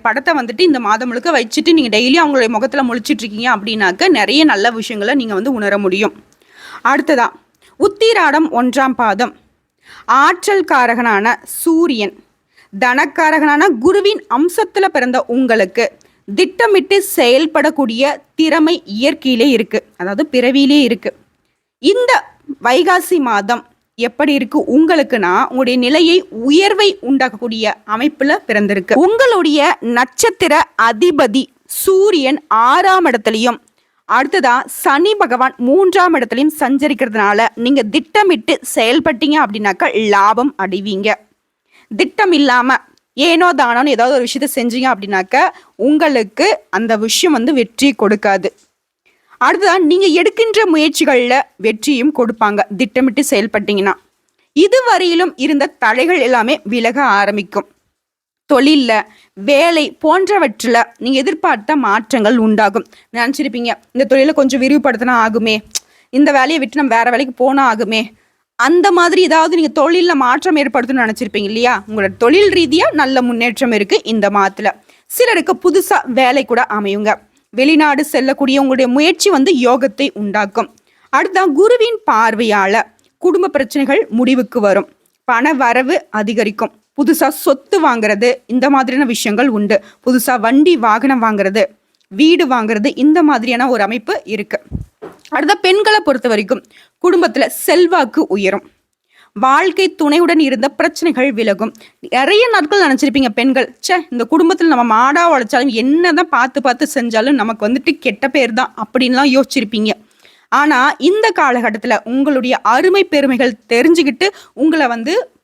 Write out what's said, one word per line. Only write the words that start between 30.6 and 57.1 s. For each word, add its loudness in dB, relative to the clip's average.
அதிபதி 0
சூரியன் 0
ஆறாம் 2
இடத்துலயும் -2
அடுத்ததா 0
சனி 0
பகவான் -2
மூன்றாம் 2
இடத்துலயும் 0
சஞ்சரிக்கிறதுனால 0
நீங்க 0
திட்டமிட்டு 0
செயல்பட்டீங்க 0
அப்படின்னாக்கா -2
லாபம் 2
அடைவீங்க. -4
திட்டம் 0
இல்லாம 2
ஏனோ 2
தானோன்னு 0
ஏதாவது 0
ஒரு 0
விஷயத்த -6
செஞ்சீங்க -2
அப்படின்னாக்க -4
உங்களுக்கு 0
அந்த -2
விஷயம் 0
வந்து 0
வெற்றி 0
கொடுக்காது. 0
அடுத்ததா 2
நீங்க 2
எடுக்கின்ற 0
முயற்சிகள்ல 0
வெற்றியும் -2
கொடுப்பாங்க -2
திட்டமிட்டு 0
செயல்பட்டீங்கன்னா. -2
இதுவரையிலும் 2
இருந்த -2
தடைகள் 0
எல்லாமே 0
விலக -2
ஆரம்பிக்கும். -2